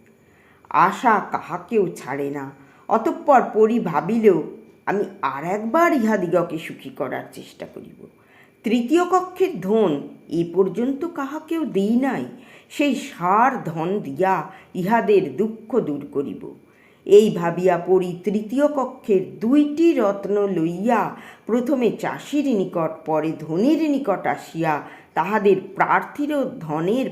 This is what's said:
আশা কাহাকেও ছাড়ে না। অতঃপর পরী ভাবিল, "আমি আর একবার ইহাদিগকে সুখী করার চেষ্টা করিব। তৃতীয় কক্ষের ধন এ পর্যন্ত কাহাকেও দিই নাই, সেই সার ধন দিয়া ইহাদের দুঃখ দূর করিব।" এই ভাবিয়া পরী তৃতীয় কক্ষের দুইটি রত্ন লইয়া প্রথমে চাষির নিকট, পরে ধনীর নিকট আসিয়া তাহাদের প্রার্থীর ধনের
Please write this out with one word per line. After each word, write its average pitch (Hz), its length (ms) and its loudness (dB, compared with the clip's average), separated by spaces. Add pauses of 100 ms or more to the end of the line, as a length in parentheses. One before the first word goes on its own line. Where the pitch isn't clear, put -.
(680)
আশা 196 500 2 (120)
কাহাকেও 180 560 -2
ছাড়ে 143 420 -8
না। 139 220 -8 (360)
অতঃপর 240 540 4 (120)
পরী 220 260 4
ভাবিল, 175 640 2 (440)
"আমি 202 180 0 (180)
আর 139 220 -4
একবার 226 500 2
ইহাদিগকে 175 640 0
সুখী - 320 -14
করার 127 340 -8 (100)
চেষ্টা - 320 -16
করিব। - 420 -20 (560)
তৃতীয় 247 420 2
কক্ষের 370 560 -2
ধন 190 460 0 (220)
এ 170 240 -2
পর্যন্ত 208 520 0
কাহাকেও 302 600 -6
দিই 196 300 0
নাই, 240 300 -2 (440)
সেই 285 260 0
সার 208 680 0
ধন 165 360 -2
দিয়া 165 440 0 (300)
ইহাদের 185 640 2
দুঃখ 220 420 -2
দূর 147 320 -4
করিব।" - 440 -8 (500)
এই 208 240 8
ভাবিয়া 175 480 2
পরী 175 460 0
তৃতীয় 214 440 0
কক্ষের 254 720 -2
দুইটি 294 540 4
রত্ন 202 540 0
লইয়া 180 680 0 (300)
প্রথমে 240 460 0
চাষির 226 640 -2
নিকট, 170 340 -2 (160)
পরে 156 340 0
ধনীর 262 520 0
নিকট 185 360 -2
আসিয়া 151 540 -4 (320)
তাহাদের 196 420 2 (200)
প্রার্থীর 196 600 0 (240)
ধনের 170 520 -2